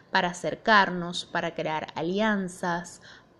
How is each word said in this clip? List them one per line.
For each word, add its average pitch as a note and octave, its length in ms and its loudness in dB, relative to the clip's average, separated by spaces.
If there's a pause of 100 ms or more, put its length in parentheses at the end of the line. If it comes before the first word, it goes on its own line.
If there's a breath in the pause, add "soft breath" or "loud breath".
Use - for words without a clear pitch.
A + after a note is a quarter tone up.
(100)
para F#3 180 2
acercarnos, F3 960 2
para E3 300 -4
crear D#3 400 -4
alianzas, F3+ 1040 -2 (400 loud breath)